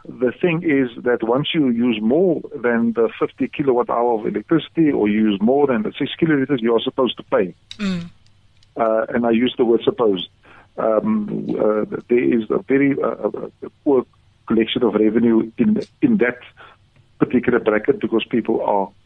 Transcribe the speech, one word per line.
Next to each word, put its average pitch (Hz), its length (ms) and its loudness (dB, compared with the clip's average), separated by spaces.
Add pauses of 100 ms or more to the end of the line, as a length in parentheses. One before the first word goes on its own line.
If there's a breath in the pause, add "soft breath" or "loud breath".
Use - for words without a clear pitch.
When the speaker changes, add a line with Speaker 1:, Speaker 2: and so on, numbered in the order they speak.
Speaker 1:
the 120 240 -2
thing 170 320 -2
is 139 260 0 (140)
that 120 180 0
once 123 320 -2
you 151 140 2
use 117 320 0
more 151 420 0 (120)
than 117 380 0
the 113 160 2 (100)
fifty 139 300 -4
kilowatt 123 400 0
hour 120 300 0
of 107 80 -6
electricity 160 640 0
or 107 180 2
you 107 220 2
use 98 100 -2
more 135 260 2
than 117 160 2
the 104 100 -6
six - 280 -6
kiloliters, 143 400 0
you 117 140 2
are 113 60 2
supposed 127 360 -2
to - 80 -16
pay. 98 300 -2 (240)
Speaker 2:
Mm. 180 320 -6 (680)
Speaker 1:
Uh, 113 320 0
and 120 180 -2
I 117 40 2
use 120 260 2
the 123 80 2
word 113 180 4
supposed. 101 460 0 (500 loud breath)
Um, 107 720 -2
uh, 107 340 0 (240)
there 123 140 2
is 123 280 0
a - 80 0
very, 139 420 0
uh, - 60 0
uh, - 420 -6 (360)
poor 135 200 2 (420)
collection 113 380 0
of 107 100 2
revenue 110 640 2
in, 110 220 2 (220)
in 113 160 4
that 123 200 0 (840 loud breath)
particular 120 400 2
bracket 107 400 0
because 110 240 -2
people 113 380 -2
are 98 280 0 (160)